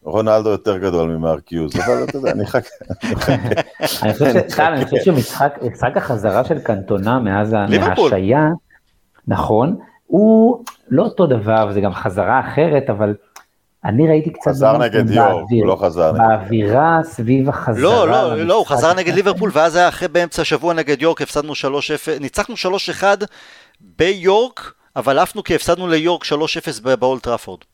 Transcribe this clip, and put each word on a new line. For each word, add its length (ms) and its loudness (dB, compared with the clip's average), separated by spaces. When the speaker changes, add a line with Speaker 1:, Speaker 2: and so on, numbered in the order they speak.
Speaker 1:
שרונלדו 460 2
יותר 280 0
גדול 320 0
ממרק 420 -4
יוז, 240 -4
אבל 280 0
אתה 140 -8
יודע, 140 -4
אני 140 -4
חכה. 240 -4
Speaker 2:
<laughs> 0 -
אני 100 0
חושב 120 0
ש-, 100 2
Speaker 1:
אני 60 4
Speaker 2:
טל, 60 0
אני 120 -2
חושב 100 -4
Speaker 1:
חכה. 100 0
Speaker 2:
שמשחק, 520 0
משחק 240 -2
החזרה 480 0
של 140 -2
קנטונה 600 -2
מאז 340 0
ה-, 160 0
Speaker 3:
ליברפול. 420 2
Speaker 2:
מההשעיה, 340 2
נכון, 500 0
הוא 560 4
לא 140 2
אותו 240 0
דבר, 420 2
וזה 120 -2
גם 120 0
חזרה 460 0
אחרת, 500 0
אבל 260 0
אני 220 2
ראיתי 260 2
קצת 180 -2
Speaker 1:
חזר 240 4
Speaker 2:
דברים 60 0
Speaker 1:
נגד 240 2
Speaker 2:
באוויר-, 20 -
Speaker 1:
יורק, 340 2
הוא 160 2
לא 80 2
חזר 360 0
נגד 100 0
Speaker 2:
באווירה 840 2
סביב 460 0
החזרה 320 -4
Speaker 3:
לא, 260 4
לא, 240 2
Speaker 2:
למשחק 160 -4
Speaker 3:
לא, 60 2
הוא 120 2
חזר 280 2
נגד 140 -2
Speaker 2:
הזה. 80 -2
Speaker 3:
ליברפול, 380 0
ואז 220 2
היה 120 4
אחרי 200 -2
באמצע 340 -2
השבוע 320 -2
נגד 280 -2
יורק, 200 0
הפסדנו 340 -6
שלוש 360 -4
אפס, 280 -6
ניצחנו 380 -6
שלוש 320 -4
אחד 280 0
ביורק, 920 0
אבל 240 0
עפנו 240 -2
כי 120 -2
הפסדנו 320 -2
ליורק 360 0
שלוש 340 -4
אפס 220 -10
ב-, 140 0
באולד 280 -2
טראפורד. 380 -6